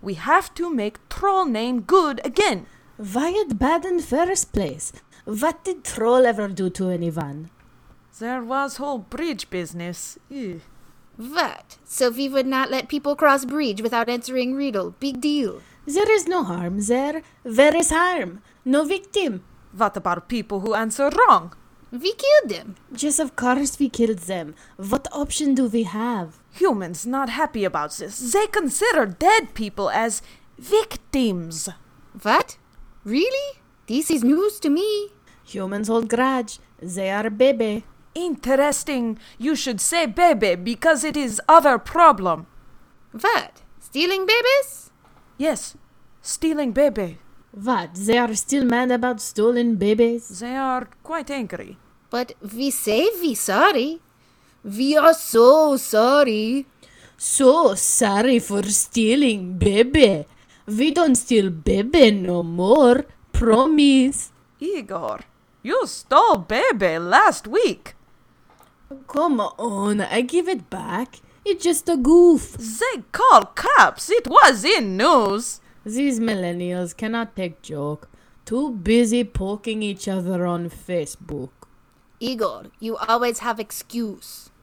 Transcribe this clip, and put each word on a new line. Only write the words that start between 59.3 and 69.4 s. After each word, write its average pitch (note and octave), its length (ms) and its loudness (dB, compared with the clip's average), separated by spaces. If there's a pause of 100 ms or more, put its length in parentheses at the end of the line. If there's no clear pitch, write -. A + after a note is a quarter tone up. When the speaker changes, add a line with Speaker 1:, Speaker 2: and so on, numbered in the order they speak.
Speaker 2:
baby. G#3 680 2 (400)
We A#3 240 0
don't D#4 240 4
steal G#3+ 360 2
baby G#3 600 2
no F3+ 320 -2
more. A#3+ 640 2 (280)
Promise. C4+ 1000 2 (260)
Speaker 1:
Igor, G3 640 -8 (420)
you G#4 240 -2
stole D#4+ 520 4
baby G3 600 0
last A3+ 480 2
week. C4+ 480 -2 (1120)
Speaker 2:
Come C#4+ 340 0